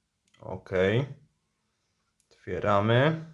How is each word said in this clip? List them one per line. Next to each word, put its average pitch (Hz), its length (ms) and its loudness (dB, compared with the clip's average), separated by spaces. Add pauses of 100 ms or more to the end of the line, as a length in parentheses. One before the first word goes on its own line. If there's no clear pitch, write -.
(400)
Okej. 95 680 -2 (1200)
Otwieramy. 110 1040 0